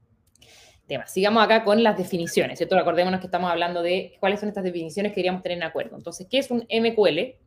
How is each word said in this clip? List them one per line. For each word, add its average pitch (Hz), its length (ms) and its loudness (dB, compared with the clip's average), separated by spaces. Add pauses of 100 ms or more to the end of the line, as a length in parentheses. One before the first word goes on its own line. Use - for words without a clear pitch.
(880)
tema. 135 200 -8
Sigamos 208 360 2
acá 220 220 4
con 208 180 4
las 214 140 4
definiciones, 170 600 0
¿cierto? 170 180 2
Acordémonos 175 440 2
que 185 60 -12
estamos 180 240 -2
hablando 175 300 -2
de 175 400 -2
cuáles 202 200 0
son 208 100 -6
estas 196 140 -8
definiciones 175 480 -4
que - 40 -8
queríamos 185 240 -2
tener 175 160 -6
en 170 80 -4
acuerdo. - 320 -8
Entonces, 170 340 -14
¿qué 262 80 2
es 269 120 -2
un 233 180 -4
M 226 260 0
Q 214 120 4
L? 175 400 0